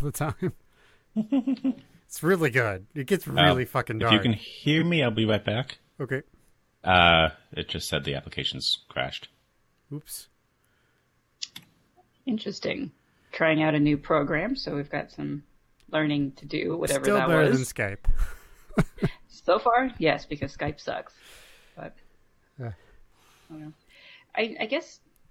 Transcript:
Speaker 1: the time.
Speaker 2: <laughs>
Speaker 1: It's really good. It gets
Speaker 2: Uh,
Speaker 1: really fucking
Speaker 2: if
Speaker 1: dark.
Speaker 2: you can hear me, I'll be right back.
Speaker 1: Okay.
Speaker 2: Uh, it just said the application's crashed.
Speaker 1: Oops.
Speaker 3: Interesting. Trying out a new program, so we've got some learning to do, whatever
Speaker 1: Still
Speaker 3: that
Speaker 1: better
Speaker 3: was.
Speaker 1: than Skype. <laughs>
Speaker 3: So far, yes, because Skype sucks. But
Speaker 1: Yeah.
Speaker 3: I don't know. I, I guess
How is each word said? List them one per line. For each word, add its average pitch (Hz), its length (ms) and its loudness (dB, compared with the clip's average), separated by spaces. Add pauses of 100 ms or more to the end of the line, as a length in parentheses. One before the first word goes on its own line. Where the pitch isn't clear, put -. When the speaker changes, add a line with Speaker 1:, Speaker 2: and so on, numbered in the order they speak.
Speaker 1:
the 143 100 -2
time. - 400 -4 (640)
Speaker 2:
<laughs> 262 680 -2 (280)
Speaker 1:
It's - 120 -12
really 165 260 4
good. 107 460 0
It 139 120 -6
gets - 220 -2
Speaker 2:
Uh, - 40 -6
Speaker 1:
really 90 340 4
fucking 117 300 -2
Speaker 2:
if 113 40 -2
Speaker 1:
dark. 113 140 4
Speaker 2:
you 104 60 6
can 117 120 2
hear 151 500 0
me, 170 200 2
I'll 120 80 2
be 107 160 0
right 104 180 2
back. 110 320 -4 (240)
Speaker 1:
Okay. 131 220 -6 (600)
Speaker 2:
Uh, 85 460 6 (240)
it 80 160 -8
just - 180 -8
said 73 180 -4
the 69 100 -4
application's - 640 -6 (100)
crashed. - 400 -6 (640)
Speaker 1:
Oops. - 340 -14 (2000)
Speaker 3:
Interesting. - 640 -6 (400)
Trying 156 300 2
out 156 120 2
a 147 60 2
new 147 160 4
program, 156 580 0
so 151 220 -6
we've 143 140 -6
got - 200 -8
some 143 320 -8 (480)
learning 147 460 0
to 147 100 -20
do, 160 300 -4
whatever 143 280 0
Speaker 1:
Still 135 120 4
Speaker 3:
that 131 120 2
Speaker 1:
better 156 220 4
Speaker 3:
was. 127 240 0
Speaker 1:
than 101 220 -4
Skype. - 1120 0
<laughs> - 0 - (200)
Speaker 3:
So - 280 2
far, 254 400 2
yes, 156 280 0
because 143 280 -8
Skype 151 240 -6
sucks. - 360 -10 (600)
But - 200 -16 (680)
Speaker 1:
Yeah. 117 120 -10 (760)
Speaker 3:
I 160 40 -18
don't 156 100 -14
know. 151 100 -14 (640)
I, 220 240 -4
I 214 60 -4
guess 277 340 -6 (300)